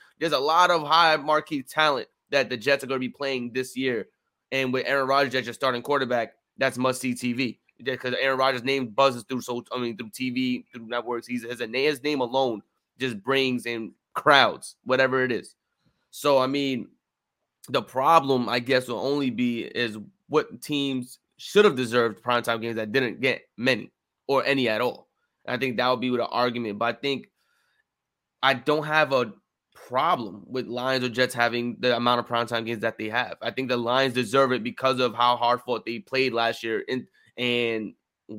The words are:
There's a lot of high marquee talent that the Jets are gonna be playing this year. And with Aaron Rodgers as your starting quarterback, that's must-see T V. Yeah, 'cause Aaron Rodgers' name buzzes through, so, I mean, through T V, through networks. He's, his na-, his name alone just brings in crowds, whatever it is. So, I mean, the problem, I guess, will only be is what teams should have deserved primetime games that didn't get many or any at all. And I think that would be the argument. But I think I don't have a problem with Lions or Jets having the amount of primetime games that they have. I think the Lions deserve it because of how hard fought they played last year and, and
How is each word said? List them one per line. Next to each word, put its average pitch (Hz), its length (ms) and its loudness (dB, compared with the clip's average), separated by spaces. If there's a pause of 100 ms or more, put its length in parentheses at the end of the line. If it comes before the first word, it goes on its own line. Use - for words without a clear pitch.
(200)
There's 160 120 -2
a 139 80 2
lot 165 300 6
of 170 140 2
high 156 320 6
marquee 151 480 0
talent 151 440 0 (220)
that 131 220 0
the 127 40 -4
Jets 139 280 0
are 131 40 -8
gonna 131 120 -2
be 127 100 -4
playing 127 420 -6
this 127 240 -6
year. 123 340 -2 (420)
And 131 200 0
with 127 140 0
Aaron 135 220 0
Rodgers 135 260 2
as 127 140 -2
your 117 80 -8
starting 123 260 -2
quarterback, 123 540 -2 (200)
that's 127 220 -2
must-see 127 380 0
T 123 180 -2
V. 120 260 -4 (200)
Yeah, 127 160 -6
'cause 127 220 -6
Aaron 131 200 0
Rodgers' 131 260 0
name 131 260 -2
buzzes 123 340 2
through, 127 180 -6
so, 120 300 -6
I 127 80 -6
mean, 117 180 -6
through 110 140 -12
T 127 180 -6
V, 127 420 -2
through 117 140 -16
networks. 117 400 -6
He's, 123 180 -6
his 117 160 -8
na-, 117 200 -4
his 139 240 0
name 147 180 0
alone 123 400 0 (380)
just 117 240 -4
brings 127 420 0
in 117 280 -8 (200)
crowds, 131 720 4
whatever 127 400 2
it 127 80 0
is. - 240 -6 (560)
So, 143 260 2
I 127 80 4
mean, 135 440 -2 (800)
the 127 120 0
problem, 135 640 4
I 120 120 0
guess, 127 280 0
will 117 120 -4
only 135 320 -2
be 117 320 -2
is 110 340 -6 (300)
what - 340 -2
teams 139 560 -4 (200)
should - 280 4
have 165 100 4
deserved 117 480 0
primetime 120 380 0
games 117 160 -4
that 107 140 -4
didn't 123 280 0
get 127 220 0 (160)
many 120 340 0 (360)
or 135 180 2
any 131 240 2
at 110 100 0
all. 120 300 -4 (360)
And 120 80 -6
I 123 60 -4
think 127 160 -2
that 123 140 0
would 127 100 0
be 127 100 -2
the 117 160 0
argument. 117 540 -2
But 117 60 0
I 117 120 -2
think 139 320 -4 (1120)
I 135 120 4
don't 147 320 -2
have 151 260 2
a 123 220 2 (420)
problem 123 720 -2
with 123 220 -6
Lions 123 360 -2
or 127 60 -2
Jets 123 240 0
having 120 460 0
the 123 180 2
amount 120 220 2
of 120 80 -4
primetime 117 380 -2
games 117 160 -6
that 113 160 -2
they 110 120 -6
have. 110 320 -2
I 113 100 -4
think 131 160 -4
the 123 100 0
Lions 123 360 2
deserve 127 400 2
it 113 100 -2
because 127 380 0
of 117 140 0
how 123 200 4
hard 120 260 2
fought 117 240 -4
they 117 140 -6
played 131 340 -2
last 117 300 0
year 110 240 -2
and, 127 200 -4 (280)
and 120 580 -2 (440)